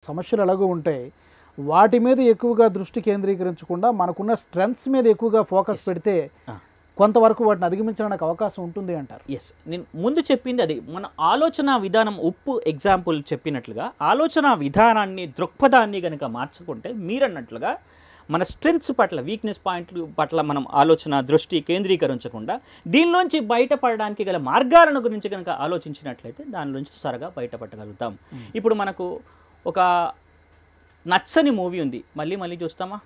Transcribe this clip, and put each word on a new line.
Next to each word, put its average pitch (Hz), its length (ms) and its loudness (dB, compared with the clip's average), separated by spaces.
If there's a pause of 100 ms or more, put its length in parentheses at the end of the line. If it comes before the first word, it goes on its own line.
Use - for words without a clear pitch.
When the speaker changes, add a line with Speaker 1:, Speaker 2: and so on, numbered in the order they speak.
Speaker 1:
సమస్యలు 180 340 -2
ఎలాగో 190 240 2
ఉంటాయి, 156 460 -2 (480)
వాటి 185 380 6
మీద 247 220 4
ఎక్కువగా 233 480 6
దృష్టి 190 320 -4
కేంద్రీకరించకుండా 190 880 -2
మనకున్న 196 440 -2
స్ట్రెంగ్త్స్ 208 540 -4
మీద 262 180 2
ఎక్కువగా 220 360 4
ఫోకస్ 190 360 0
Speaker 2:
ఎస్. - 100 -8
Speaker 1:
పెడితే 175 420 -2 (200)
Speaker 2:
ఆ. 104 80 -12 (400)
Speaker 1:
కొంతవరకు 220 460 6
వాటిని 190 220 2
అధిగమించడానికి 202 580 -2
అవకాశం 185 380 -4
ఉంటుంది 180 320 -8
అంటారు. 135 380 -12
Speaker 2:
ఎస్. - 360 -14
నేను 170 160 -10 (100)
ముందు 240 260 0
చెప్పింది 254 420 -2
అది. 156 260 -2
మన 180 180 -12 (140)
ఆలోచన 277 560 2
విధానం, 208 420 0
ఉప్పు 202 480 -2
ఎగ్జాంపుల్ 165 560 0 (100)
చెప్పినట్లుగా 139 580 -6 (120)
ఆలోచన 294 500 2
విధానాన్ని, 190 760 2
దృక్పథాన్ని 208 760 2
గనుక 156 240 -6
మార్చుకుంటే 131 680 -8
మీరన్నట్లుగా 196 840 -4 (540)
మన 165 120 0
స్ట్రెంగ్త్స్ 311 560 -2
పట్ల, 185 220 0
వీక్‌నెస్ 202 460 -8
పాయింట్లు 175 420 -8 (100)
పట్ల 156 220 -2
మనం 143 320 -2
ఆలోచన 147 480 2
దృష్టి 151 400 0
కేంద్రీకరించకుండా 165 1000 -2 (280)
దీనిలోంచి 339 520 4
బయటపడడానికి 233 840 0
గల 185 120 -2
మార్గాలను 262 640 6
గురించి 214 280 -4
గనుక 185 200 -8
ఆలోచించినట్లయితే 151 1000 -8
దానిలోంచి 143 520 -10
త్వరగా 143 360 -8
బయటపడగలుగుతాం. 110 840 -10 (160)
Speaker 1:
మ్మ్. 123 100 -16 (100)
Speaker 2:
ఇప్పుడు 220 200 0
మనకు 185 460 -6 (460)
ఒక 170 120 -4 (1300)
నచ్చని 277 420 2
మూవీ 185 300 -2
ఉంది, 127 240 -6 (120)
మళ్ళీ 156 200 -6
మళ్ళీ 175 200 -8
చూస్తామా? 185 500 -10